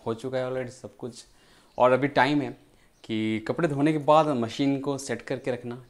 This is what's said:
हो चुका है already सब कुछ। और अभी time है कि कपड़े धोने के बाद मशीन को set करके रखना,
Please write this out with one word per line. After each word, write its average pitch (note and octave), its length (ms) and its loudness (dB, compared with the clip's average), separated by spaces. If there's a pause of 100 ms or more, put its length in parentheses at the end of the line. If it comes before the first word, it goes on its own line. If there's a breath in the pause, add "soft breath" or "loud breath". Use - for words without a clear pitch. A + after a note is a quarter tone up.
हो A2+ 80 -2
चुका C3 240 -6
है B2+ 120 -4
already B2+ 200 -6
सब - 260 -18
कुछ। - 280 -14 (540 soft breath)
और B2 140 8
अभी C3 160 4
time C#3+ 320 4
है B2 100 -4 (540 soft breath)
कि A2 440 -2
कपड़े E3 200 0
धोने C#3+ 240 2
के D#3 60 0
बाद D3+ 280 4
मशीन C#3 540 0
को C#3 180 -4
set A#2+ 240 -6
करके C3 300 -6
रखना, A#2+ 380 -10